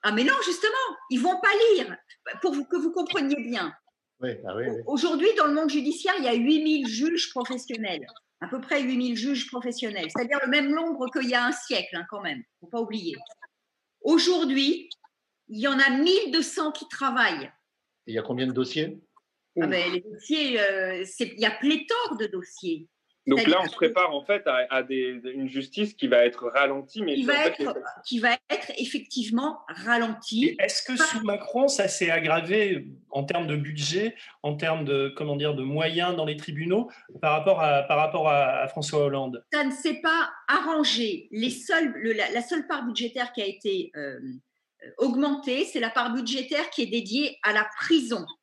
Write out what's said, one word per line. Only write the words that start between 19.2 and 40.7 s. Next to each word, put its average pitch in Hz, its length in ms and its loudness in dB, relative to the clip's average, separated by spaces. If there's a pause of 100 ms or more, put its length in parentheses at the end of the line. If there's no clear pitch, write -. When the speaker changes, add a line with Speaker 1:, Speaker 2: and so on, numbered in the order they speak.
Speaker 1:
Ah - 60 2
Speaker 2:
Ouf. - 60 0
Speaker 1:
ben, 180 200 2
les 180 100 -2
dossiers, 240 600 -2
euh, 190 440 0
c'est, 196 300 -4
il - 40 -16
y - 60 2
a 214 60 4
pléthore 330 680 0
de 214 100 -2
dossiers. 175 600 -8 (420)
Speaker 3:
Donc 135 100 6
Speaker 1:
C'est-à-dire 180 200 4
Speaker 3:
là, 180 60 2
on - 40 -6
se - 60 -12
prépare, 165 400 2
en 143 80 -4
fait, 202 240 2
à, 127 240 2
à 131 100 2
des, 127 420 -2
une 131 240 -6
justice 135 460 -4
qui 135 140 -2
va 120 180 8
être 123 220 -2
ralentie, 139 560 0
mais 151 100 0
Speaker 1:
qui 269 80 2
Speaker 3:
qui, 247 60 0
Speaker 1:
va 285 60 4
Speaker 3:
en 294 100 4
fait, 320 180 0
Speaker 1:
être, 277 160 -2
Speaker 3:
est - 260 -12
Speaker 1:
qui 240 160 -4
va 240 120 2 (180)
être - 300 -4
effectivement 240 880 -4
ralentie 220 800 0
Speaker 4:
Et 339 180 0
est-ce - 180 -2
que 254 160 -4
Speaker 1:
par 320 100 6
Speaker 4:
sous 226 160 -4
Macron, 214 440 2
ça 202 200 2
s'est 175 220 0
aggravé 165 800 2 (240)
en 143 120 -2
termes 170 220 -2
de 147 100 -2
budget, 151 600 -2 (260)
en 147 140 -2
termes 160 280 0
de, 139 320 0
comment 151 200 -2
dire, 147 180 0
de 131 80 -2
moyens 160 540 0
dans 156 100 -2
les 151 120 -4
tribunaux 170 520 -2 (320)
par 151 120 4
rapport 160 280 4
à, 143 220 6
par 147 140 2
rapport 156 300 2
à, 135 360 4
à 135 40 -2
François 147 380 -2
Hollande ? 135 480 -2
Speaker 1:
Ça 294 100 2
ne 269 80 2
s'est 269 300 -4
pas 320 300 2 (160)
arrangé. 277 840 2